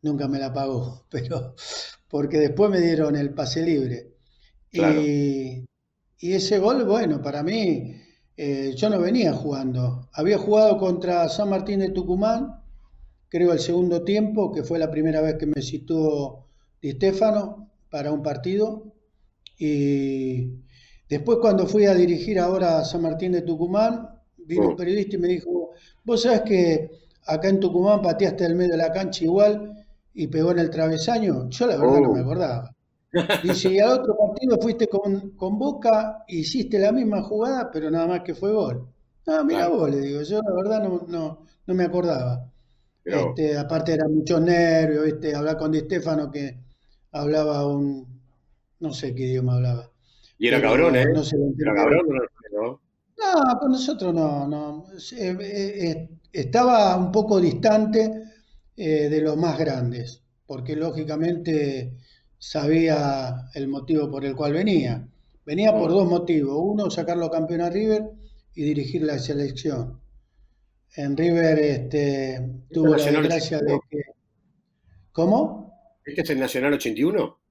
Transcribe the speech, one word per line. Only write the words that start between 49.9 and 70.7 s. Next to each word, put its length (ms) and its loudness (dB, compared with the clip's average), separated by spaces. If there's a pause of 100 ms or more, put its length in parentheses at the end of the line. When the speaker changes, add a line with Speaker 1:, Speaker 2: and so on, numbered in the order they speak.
Speaker 2:
Y 100 2
era 100 4
Speaker 1:
Pero 100 2
Speaker 2:
cabrón, 280 4
¿eh? 180 4
Speaker 1:
no 100 0
se 120 -2
lo 80 2
Speaker 2:
Era 60 0
Speaker 1:
entendía. 240 0
Speaker 2:
cabrón, 320 4 (460)
¿no? 280 -6 (360)
Speaker 1:
No, 420 2
con 140 2
nosotros 400 -2
no, 360 0
no. 380 -8 (260)
Eh, 280 -6
eh, 500 -6
eh, 180 -8 (240)
estaba 640 4
un 160 0
poco 280 4
distante, 720 4 (680)
eh, 320 0
de 120 2
los 160 0
más 220 0
grandes, 640 -4 (240)
porque 280 -10
lógicamente 1200 -4 (400)
sabía 1160 0
el 140 -6
motivo 420 -2
por 140 -8
el 100 -4
cual 180 -2
venía. 540 0 (400)
Venía 260 2
por 180 2
Speaker 2:
Mm. 40 4
Speaker 1:
dos 140 4
motivos. 520 0
Uno, 300 -2
sacarlo 400 -2
campeón 300 -2
a 100 -2
River 400 0 (440)
y 100 -6
dirigir 380 -2
la 160 -2
selección. 840 -6 (960)